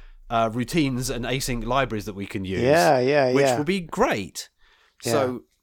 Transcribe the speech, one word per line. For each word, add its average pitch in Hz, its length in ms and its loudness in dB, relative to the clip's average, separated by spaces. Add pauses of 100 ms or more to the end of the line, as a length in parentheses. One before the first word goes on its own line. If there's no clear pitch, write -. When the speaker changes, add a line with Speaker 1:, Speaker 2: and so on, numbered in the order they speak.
(280)
Speaker 1:
uh, 113 240 2
routines 127 580 -2
and 120 140 -6
async 123 400 -4
libraries 113 400 -2
that 104 100 -8
we 98 120 -8
can 98 180 -6
use, 92 160 -2
Speaker 2:
Yeah, 147 400 4
yeah, 131 320 2
Speaker 1:
which 139 140 4
Speaker 2:
yeah. 123 100 2
Speaker 1:
will 147 80 -2
be 190 160 0
great. 160 680 -2 (540)
Speaker 2:
Yeah. 117 80 0
Speaker 1:
So 127 300 0 (200)